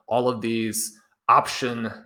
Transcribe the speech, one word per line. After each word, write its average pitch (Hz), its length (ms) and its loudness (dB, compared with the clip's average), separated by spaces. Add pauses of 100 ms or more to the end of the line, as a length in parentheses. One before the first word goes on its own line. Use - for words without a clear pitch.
all 123 220 2
of 120 120 0
these 113 580 -4 (300)
option 117 640 2 (160)